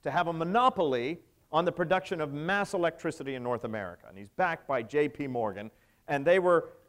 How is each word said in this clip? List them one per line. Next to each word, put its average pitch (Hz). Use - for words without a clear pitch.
to 196
have 170
a 170
monopoly 165
on 165
the 170
production 180
of 147
mass 185
electricity 165
in 123
North 120
America. 104
And 92
he's 101
backed 170
by 127
J 147
P 147
Morgan, 110
and 139
they 175
were 180